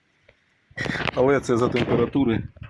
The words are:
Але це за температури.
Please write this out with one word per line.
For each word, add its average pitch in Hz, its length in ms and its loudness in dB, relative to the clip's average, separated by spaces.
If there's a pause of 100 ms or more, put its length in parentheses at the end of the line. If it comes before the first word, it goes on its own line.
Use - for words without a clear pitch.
(1120)
Але 131 260 4
це 123 180 0
за 120 120 2
температури. 120 760 0 (260)